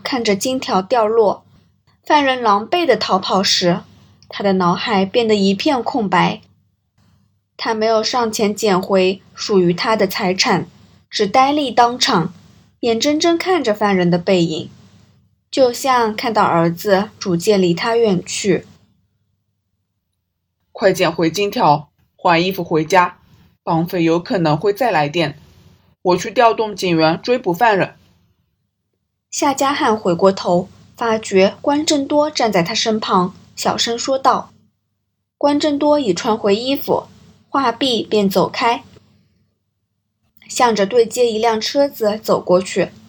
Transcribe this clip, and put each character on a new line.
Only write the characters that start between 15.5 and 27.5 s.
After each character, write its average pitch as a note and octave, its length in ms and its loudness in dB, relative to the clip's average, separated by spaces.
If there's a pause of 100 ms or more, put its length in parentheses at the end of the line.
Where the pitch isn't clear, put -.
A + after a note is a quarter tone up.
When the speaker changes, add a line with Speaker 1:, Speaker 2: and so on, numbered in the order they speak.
Speaker 1:
像 A#3+ 440 0
看 A#3 180 -4
到 G#3+ 80 2
儿 E3 260 2
子 F#3+ 420 0 (100)
逐 F3 160 -2
渐 F#3+ 260 2
离 F3 100 2
他 A3+ 220 -2
远 A3 300 2
去。 - 420 -4 (2000)
Speaker 2:
快 G3 200 0
捡 F3 180 0
回 E3+ 200 -2
金 G3+ 180 -4
条， D#3+ 420 0 (260)
换 E3+ 280 2
衣 F#3 60 -2
服 F3+ 140 -6
回 D#3+ 200 -2
家， F3 340 2 (440)
绑 E3+ 240 -2
匪 E3+ 160 -2
有 E3 160 2
可 F#3 200 -4
能 D#3 180 2
会 G3+ 160 0
再 A#3+ 180 -2
来 D3+ 180 0
电。 D#3 300 -4 (640)
我 F3+ 140 2
去 G3+ 160 -8
调 A#3 200 4
动 G#3+ 220 -4
警 F3+ 220 -2
员 D#3+ 260 2
追 B3 160 0
捕 F#3+ 160 -4